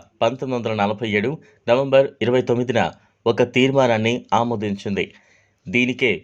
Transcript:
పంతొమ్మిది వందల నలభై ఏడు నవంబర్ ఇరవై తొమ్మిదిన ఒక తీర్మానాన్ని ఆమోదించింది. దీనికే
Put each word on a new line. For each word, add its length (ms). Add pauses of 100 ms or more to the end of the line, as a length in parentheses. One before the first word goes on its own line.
(220)
పంతొమ్మిది 380
వందల 240
నలభై 340
ఏడు 140 (380)
నవంబర్ 380 (140)
ఇరవై 300
తొమ్మిదిన 300 (440)
ఒక 180 (140)
తీర్మానాన్ని 580 (240)
ఆమోదించింది. 640 (720)
దీనికే 380 (100)